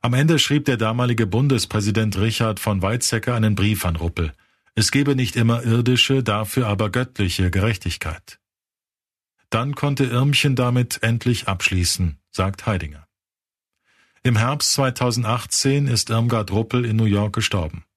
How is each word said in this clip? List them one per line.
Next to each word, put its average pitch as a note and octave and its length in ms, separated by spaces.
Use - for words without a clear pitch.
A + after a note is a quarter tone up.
Am B2 140
Ende D3+ 240
schrieb D3 280
der C3 100
damalige A#2 500
Bundespräsident G#2+ 920
Richard A2 420
von G2 220
Weizsäcker A#2 520
einen A2 220
Brief G#2 280
an E2+ 120
Ruppel. E2 360
Es A2 160
gebe C#3 260
nicht B2 200
immer A#2 280
irdische, B2 580
dafür A2 440
aber G#2 240
göttliche F#2+ 600
Gerechtigkeit. F#2 880
Dann C3 240
konnte C#3 300
Irmchen C3 500
damit B2 480
endlich A#2 460
abschließen, F2+ 680
sagt G2 360
Heidinger. D#2+ 420
Im B2 140
Herbst B2+ 360
zweitausendachtzehn B2+ 1160
ist A#2 220
Irmgard A2+ 420
Ruppel A2+ 320
in A2 120
New A2+ 100
York G2+ 280
gestorben. E2+ 500